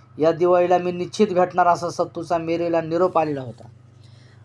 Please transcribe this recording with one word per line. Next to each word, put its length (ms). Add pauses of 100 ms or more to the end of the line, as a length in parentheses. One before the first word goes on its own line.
(180)
या 140
दिवाळीला 460
मी 140
निश्चित 360
भेटणार 380
असा 240
सत्तूचा 480
मेरीला 420
निरोप 380
आलेला 240
होता. 260 (760)